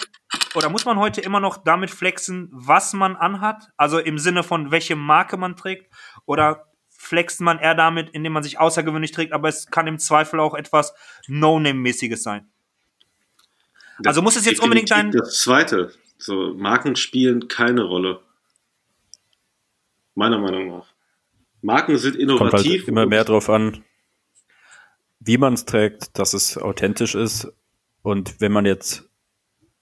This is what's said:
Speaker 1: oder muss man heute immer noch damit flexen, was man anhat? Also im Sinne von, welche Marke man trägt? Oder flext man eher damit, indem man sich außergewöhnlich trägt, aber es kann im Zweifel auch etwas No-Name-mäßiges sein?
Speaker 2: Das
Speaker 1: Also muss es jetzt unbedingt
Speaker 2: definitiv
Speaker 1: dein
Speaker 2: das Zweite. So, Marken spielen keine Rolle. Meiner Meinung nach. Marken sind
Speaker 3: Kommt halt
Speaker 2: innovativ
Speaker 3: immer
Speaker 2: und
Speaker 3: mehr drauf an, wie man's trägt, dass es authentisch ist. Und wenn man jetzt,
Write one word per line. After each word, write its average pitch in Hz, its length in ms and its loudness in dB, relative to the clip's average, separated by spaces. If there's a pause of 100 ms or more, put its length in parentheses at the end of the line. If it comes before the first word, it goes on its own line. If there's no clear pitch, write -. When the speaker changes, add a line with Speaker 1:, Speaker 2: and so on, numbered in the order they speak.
(560)
Speaker 1:
oder 156 140 0
muss 202 160 -4
man 226 120 0
heute 208 240 -2
immer 196 180 -2
noch 196 180 -2
damit 180 340 0
flexen, 180 600 -6
was 139 420 2
man 190 220 0
anhat? 202 520 -4 (100)
Also 147 220 2
im 156 180 -4
Sinne 175 240 0
von, 160 300 -4
welche 160 240 -2
Marke 156 420 2
man 180 180 -8
trägt? 190 320 -12 (380)
Oder 151 400 0 (240)
flext - 520 -4
man 170 180 0
eher 160 160 2
damit, 165 340 0
indem 160 240 -6
man 151 80 -2
sich 147 180 -10
außergewöhnlich 160 520 0
trägt, 160 220 -6
aber 151 160 -2
es - 180 -6
kann 165 180 -2
im 160 140 -6
Zweifel 156 400 2
auch 156 160 0
etwas 147 400 -2 (320)
No-Name-mäßiges 135 960 0
sein? 104 260 -8 (1500)
Speaker 2:
Das - 80 -2
Speaker 1:
Also 147 160 2
muss 220 120 4
es 214 120 0
jetzt 226 160 2
unbedingt 226 260 4
Speaker 2:
definitiv 208 300 2
Speaker 1:
dein - 20 2
Speaker 2:
das - 180 -4
Zweite. 123 540 2 (240)
So, 95 380 -4
Marken 120 400 0
spielen 123 540 0
keine 120 340 0
Rolle. 92 380 -2 (1900)
Meiner 107 240 2
Meinung 95 300 -4
nach. 90 180 -16 (760)
Marken 139 380 2
sind 131 180 0
Speaker 3:
Kommt 135 220 2
halt - 20 4 (240)
Speaker 2:
innovativ 185 220 0
Speaker 3:
immer 110 160 2
Speaker 2:
und 104 60 2
Speaker 3:
mehr 110 160 4
drauf 107 220 2
an, 110 360 2 (1400)
wie 113 180 2
man's 127 280 2
trägt, - 520 -2
dass 98 160 0
es - 240 -2
authentisch 104 560 -2
ist. 107 340 -2 (560)
Und 98 380 -4
wenn 104 100 2
man 104 140 4
jetzt, - 420 -2 (760)